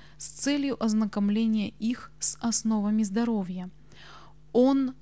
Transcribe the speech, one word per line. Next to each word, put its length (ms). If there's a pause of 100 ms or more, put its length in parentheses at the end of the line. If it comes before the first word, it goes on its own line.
(180)
с 100
целью 560
ознакомления 840 (100)
их 400
с 220
основами 600
здоровья. 680 (840)
«Он 500